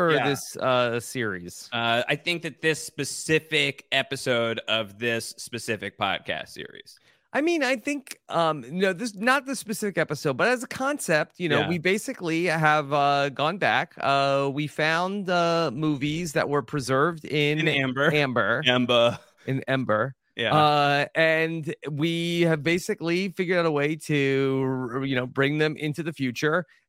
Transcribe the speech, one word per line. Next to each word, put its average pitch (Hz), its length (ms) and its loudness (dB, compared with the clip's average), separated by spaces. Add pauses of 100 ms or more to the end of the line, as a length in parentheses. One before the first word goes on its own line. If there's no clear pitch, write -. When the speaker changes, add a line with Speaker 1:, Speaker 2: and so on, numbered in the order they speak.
Speaker 1:
or 160 80 4
Speaker 2:
Yeah. 135 140 2
Speaker 1:
this, - 280 -4
uh, 123 420 2
series? 101 760 -6
Speaker 2:
Uh, 117 360 2
I 151 80 0
think 165 260 -6
that 160 180 -10
this 160 240 0
specific 151 1080 -2
episode 123 760 0
of 104 320 -2
this 117 300 -2 (100)
specific 107 580 -6
podcast 92 520 -4
series. - 500 -16 (360)
Speaker 1:
I 247 60 0
mean, 320 240 0
I 254 120 0
think, 285 420 -8 (100)
um, 156 400 0
no, 185 240 0
this, 202 220 -6
not 254 320 0
the 262 100 -4
specific 208 400 -6
episode, 151 400 0
but 175 120 2
as 247 140 0
a 254 40 -8
concept, 262 760 -2
you 175 80 -2
know, 143 120 4
Speaker 2:
Yeah. - 100 0
Speaker 1:
we 175 80 0
basically 175 680 -2
have, 151 480 2
uh, 143 380 2
gone 147 260 -2
back. 135 400 0
Uh, 139 560 2
we 147 140 -4
found, 175 640 -2
uh, 170 420 2
movies 151 640 -2
that 156 160 0
were 143 100 2
preserved 139 640 0
in 147 360 0
Speaker 2:
In 160 80 2
amber. 139 440 2
Speaker 1:
amber. 123 540 2
Speaker 2:
Amber. 123 520 4 (280)
Speaker 1:
In 131 200 -2
ember. 123 480 0 (220)
Speaker 2:
Yeah. 113 180 0
Speaker 1:
Uh, 147 600 4
and 160 600 0 (160)
we 170 520 0
have 160 200 2
basically 175 680 -2
figured 180 300 -2
out 170 40 2
a 165 60 2
way 147 260 0
to, 135 960 0
r-, 135 140 -4
you 135 100 -2
know, 123 100 0
bring 139 300 -2
them 156 220 0
into 151 240 -4
the 156 100 -6
future. 151 540 -2 (220)